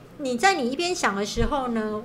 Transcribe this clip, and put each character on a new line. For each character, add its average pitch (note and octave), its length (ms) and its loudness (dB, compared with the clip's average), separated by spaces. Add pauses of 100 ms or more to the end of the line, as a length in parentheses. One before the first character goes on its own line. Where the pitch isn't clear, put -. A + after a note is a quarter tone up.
(180)
你 C4 180 -2
在 F#4+ 180 4
你 B3+ 160 0
一 C4+ 60 -4
边 F4 180 0
想 G#3+ 220 0
的 G3+ 80 -2
时 A3+ 220 0
候 C4 220 0
呢， G#3+ 360 -2